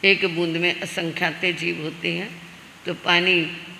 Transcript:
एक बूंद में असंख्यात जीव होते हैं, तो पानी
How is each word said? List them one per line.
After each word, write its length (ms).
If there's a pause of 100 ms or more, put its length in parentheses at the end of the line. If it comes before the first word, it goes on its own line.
एक 220
बूंद 300
में 240
असंख्यात 640
जीव 380
होते 300
हैं, 180 (560)
तो 80
पानी 560 (300)